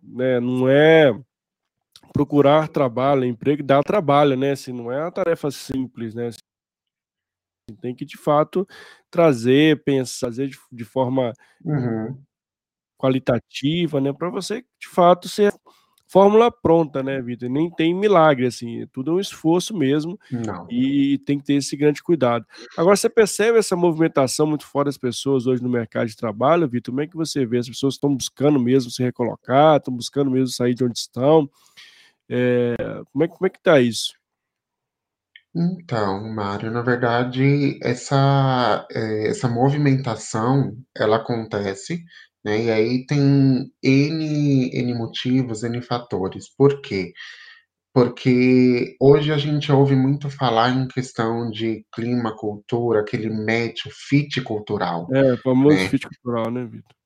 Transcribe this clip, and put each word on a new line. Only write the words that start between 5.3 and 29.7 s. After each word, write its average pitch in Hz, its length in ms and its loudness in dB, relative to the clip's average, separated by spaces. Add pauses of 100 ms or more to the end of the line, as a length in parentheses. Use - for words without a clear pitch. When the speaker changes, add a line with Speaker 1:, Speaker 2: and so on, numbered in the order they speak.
Speaker 1:
simples, 117 640 -10
né, 120 120 -8
assim, 117 120 -12 (1400)
tem 123 140 -8
que, 135 100 -12
de - 120 -20
fato, 156 500 -2 (420)
trazer, 147 760 2
pensar, 131 440 -4
fazer 120 220 -6
de, 139 80 -20 (140)
de 117 140 -14
forma 127 480 -2 (320)
Speaker 2:
Uhum. 123 600 -4 (720)
Speaker 1:
qualitativa, 139 1040 -2
né, 139 140 -2
pra - 160 -8
você, 208 320 -8 (180)
de - 80 -20
fato, 175 400 4
ser 202 240 0 (560)
fórmula 214 440 6
pronta, 160 500 0
né, 135 200 -4
Vitor? 120 280 -8
Nem 151 220 -2
tem 165 240 0
milagre, 160 520 4
assim, 117 440 -8
tudo 131 200 -8
é - 40 -2
um 185 40 0
esforço 180 560 -2
mesmo 156 440 -2 (100)
Speaker 2:
Não. 101 420 -8
Speaker 1:
e 139 540 0
tem 143 140 -2
que 139 60 -20
ter 143 100 0
esse 139 200 -4
grande 147 280 0
cuidado. 123 420 0 (320)
Agora, 190 180 4
você 226 140 0
percebe 226 480 2
essa 196 180 0
movimentação 160 720 0
muito 151 180 -4
fora 143 200 -2
das 143 120 -4
pessoas 127 500 -2
hoje 123 160 0
no 127 60 -4
mercado 117 380 -4
de 110 80 -10
trabalho, 127 540 0
Vitor? 120 240 -6
Como 135 80 -4
é 151 60 -6
que 160 100 -16
você 151 280 -4
vê? 117 140 -2
As 120 100 -6
pessoas 127 280 -4
tão 143 180 0
buscando 135 440 0
mesmo 123 320 0
se - 120 -6
recolocar, 127 760 2